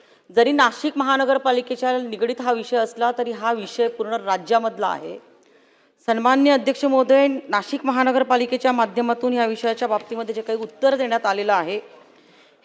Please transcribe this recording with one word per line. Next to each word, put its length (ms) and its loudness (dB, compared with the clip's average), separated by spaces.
जरी 160 6
नाशिक 460 0
महानगरपालिकेच्या 1000 0
निगडीत 440 -4
हा 100 0
विषय 260 -2
असला 400 0
तरी 140 -4
हा 220 -2
विषय 340 -2
पूर्ण 260 -6
राज्यामधला 760 -2
आहे. 300 -6
सन्माननीय 480 4
अध्यक्ष 320 0
महोदय, 420 4
नाशिक 580 -4
महानगरपालिकेच्या 840 2
माध्यमातून 640 0
या 120 2
विषयाच्या 420 -2
बाबतीमध्ये 480 -4
जे 60 -8
काही 180 -4
उत्तर 360 0
देण्यात 300 -2
आलेलं 280 0
आहे, 240 0